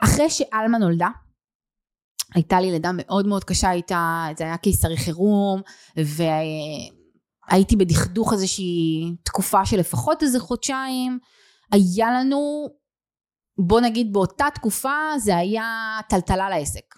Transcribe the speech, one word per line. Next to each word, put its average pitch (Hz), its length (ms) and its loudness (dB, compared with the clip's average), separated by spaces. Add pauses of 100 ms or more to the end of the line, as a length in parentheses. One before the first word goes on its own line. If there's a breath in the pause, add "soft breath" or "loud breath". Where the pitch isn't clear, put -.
אחרי 254 300 4
שאלמה 226 480 -2
נולדה, 175 300 2 (1300)
הייתה 180 260 2
לי 185 100 0
לידה 170 240 -2
מאוד 196 320 -2
מאוד 202 180 0
קשה 185 280 0
איתה, 170 540 -2 (120)
זה 165 60 -4
היה 165 120 -4
קיסרי 170 400 0
חירום, 196 640 2 (360 loud breath)
והייתי 156 1800 -2
בדכדוך 180 560 2
איזושהי 170 880 -2
תקופה - 440 0
של 220 100 0
לפחות 302 460 0
איזה 254 180 2
חודשיים. 254 800 -4 (540 soft breath)
היה 202 380 4 (100)
לנו, 294 480 -2 (880)
בוא 196 220 4
נגיד 226 320 0
באותה 196 420 0
תקופה, 277 640 -4
זה 202 180 0
היה 220 640 -4 (100)
טלטלה 190 420 0
לעסק - 480 -6